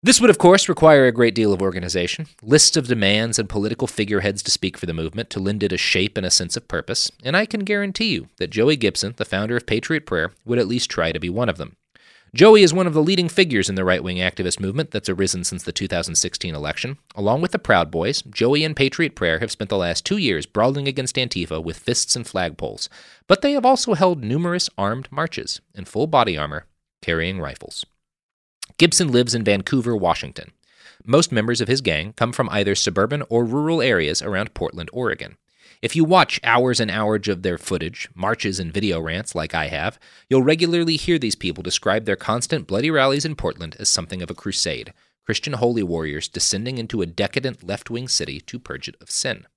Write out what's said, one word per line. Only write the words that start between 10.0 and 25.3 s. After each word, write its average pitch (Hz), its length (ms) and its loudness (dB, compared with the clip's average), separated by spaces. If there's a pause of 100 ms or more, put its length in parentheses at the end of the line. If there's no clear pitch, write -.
Prayer, 85 280 -2 (100)
would 117 160 0
at 101 80 2
least 120 220 -2
try 82 240 -2
to - 60 -6
be 85 100 -4
one 113 180 -2
of 87 100 -2
them. - 200 -12 (580)
Joey 208 280 10
is 156 100 6
one 185 140 2
of 151 80 -2
the 156 80 4
leading 180 260 2
figures 127 400 2
in 98 60 -2
the 92 100 0
right-wing 90 320 0
activist 90 420 -2
movement 104 300 -4
that's - 180 -6
arisen 92 360 -2
since 90 180 -6
the 87 100 -8
two 95 160 -6
thousand 85 280 -4
sixteen 85 400 -4
election. 76 420 -6 (160)
Along 107 280 0
with 180 100 -2
the 190 80 -4
Proud 85 320 2
Boys, 90 320 -2
Joey 143 400 0
and 156 120 -4
Patriot 143 380 0
Prayer 82 240 0
have 113 140 -4
spent - 180 -8
the 101 80 0
last 87 260 -2
two 202 140 -2
years 98 300 -2
brawling 139 400 0
against 131 280 -6
Antifa 85 480 -4
with 82 140 -8
fists - 380 -2
and 120 100 -8
flagpoles, 80 640 -6 (380)
but 196 160 2
they 285 80 2
have 254 160 2
also 247 260 4
held 170 300 2
numerous 175 440 -2 (120)
armed 110 320 -2
marches - 500 -6 (140)